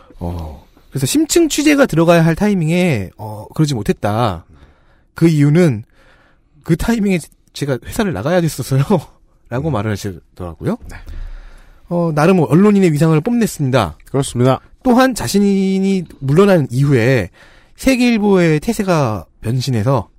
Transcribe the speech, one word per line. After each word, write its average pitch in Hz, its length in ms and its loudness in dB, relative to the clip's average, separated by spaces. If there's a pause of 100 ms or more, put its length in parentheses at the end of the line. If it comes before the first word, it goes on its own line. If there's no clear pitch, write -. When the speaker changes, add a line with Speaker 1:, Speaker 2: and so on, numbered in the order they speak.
(200)
Speaker 1:
어, 82 460 -12 (240)
그래서 135 160 -4
심층 320 440 0
취재가 285 360 2
들어가야 165 400 4
할 165 100 2
타이밍에, 170 840 0
어, 107 360 -14
그러지 147 220 0
못했다. 104 680 -2 (680)
그 165 140 2
이유는 147 560 4 (800)
그 165 140 0
타이밍에 202 420 -2 (340)
제가 139 320 -6
회사를 202 280 -4
나가야 135 280 -2
됐어서요. 139 420 -2 (320)
<laughs> - 340 -20
라고 139 200 -6
Speaker 2:
음. 143 40 -2
Speaker 1:
말을 110 180 -4
하시더라고요. 95 840 -10 (120)
Speaker 2:
네. - 80 -18 (920)
Speaker 1:
어, 170 240 -2
나름 170 280 2
언론인의 190 500 4
위상을 156 280 2
뽐냈습니다. 143 760 -2 (140)
Speaker 2:
그렇습니다. 131 480 0 (240)
Speaker 1:
또한 254 320 2
자신이 190 880 0 (160)
물러난 156 500 4
이후에 127 600 2 (480)
세계일보의 208 840 2
태세가 156 640 -2 (160)
변신해서 123 760 -2